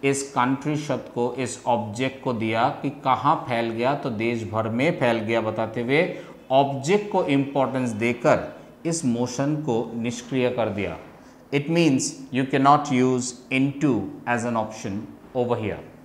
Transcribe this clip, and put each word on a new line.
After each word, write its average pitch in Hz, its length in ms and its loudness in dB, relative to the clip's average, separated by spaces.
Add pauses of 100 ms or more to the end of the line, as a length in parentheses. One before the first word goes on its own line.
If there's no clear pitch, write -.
इस 135 180 2
country 135 540 0
शब्द 139 380 -4
को, 120 240 0
इस 127 280 -6
object 117 580 -2
को 131 80 0
दिया 113 360 2
कि 143 220 -4
कहाँ 131 580 0
फैल 117 220 0
गया, 120 240 0
तो 143 160 -4
देश 113 320 -2
भर 110 260 -2
में 139 320 0
फैल 120 180 4
गया 113 220 0
बताते 110 420 -2
हुए 143 360 0 (320)
object 135 640 2
को 185 120 2
importance 131 680 0
देकर 117 680 0 (280)
इस 165 180 -2
motion 123 520 0
को 117 380 -2
निष्क्रिय 120 560 0
कर 117 180 0
दिया। 95 280 -4 (580)
It 143 100 2
means 160 380 4 (320)
you 135 200 0
cannot 139 380 6
use 127 680 0
into 135 400 2 (280)
as 120 180 0
an 117 100 -2
option 110 360 -4 (440)
over 120 240 0
here। 101 240 -6 (200)